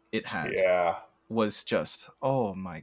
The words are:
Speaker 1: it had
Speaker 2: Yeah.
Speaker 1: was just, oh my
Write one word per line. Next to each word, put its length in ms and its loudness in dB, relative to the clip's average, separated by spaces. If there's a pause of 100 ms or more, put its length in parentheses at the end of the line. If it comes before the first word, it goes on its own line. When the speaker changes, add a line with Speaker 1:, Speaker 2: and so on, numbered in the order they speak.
(120)
Speaker 1:
it 140 -2
had 260 -4
Speaker 2:
Yeah. 440 4 (340)
Speaker 1:
was 340 0
just, 460 -4 (100)
oh 340 0
my 280 -8